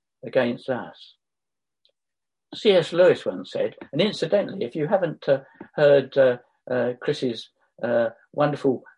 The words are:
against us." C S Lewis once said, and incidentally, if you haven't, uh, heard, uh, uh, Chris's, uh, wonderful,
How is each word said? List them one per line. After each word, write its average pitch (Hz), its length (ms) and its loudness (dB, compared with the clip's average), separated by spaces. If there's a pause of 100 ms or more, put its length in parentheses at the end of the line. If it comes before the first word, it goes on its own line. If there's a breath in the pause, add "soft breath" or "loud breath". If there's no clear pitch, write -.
(260)
against 120 440 -2
us." - 460 -10 (1400)
C - 180 2
S 170 220 2
Lewis 170 320 4
once - 260 -8
said, - 240 -4 (160)
and 147 100 -2
incidentally, 165 640 -2
if 120 100 -10
you 151 120 -4
haven't, 180 400 -2
uh, 139 140 2 (320 loud breath)
heard, 143 440 4
uh, 127 200 4 (320)
uh, 123 320 -2
Chris's, 135 480 -6 (340)
uh, 117 260 0 (240 soft breath)
wonderful, 143 500 -2 (140 loud breath)